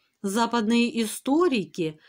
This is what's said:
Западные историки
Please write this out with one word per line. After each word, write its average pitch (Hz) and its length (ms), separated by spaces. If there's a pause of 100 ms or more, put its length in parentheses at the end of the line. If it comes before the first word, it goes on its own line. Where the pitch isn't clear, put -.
(220)
Западные 233 800
историки 214 960 (100)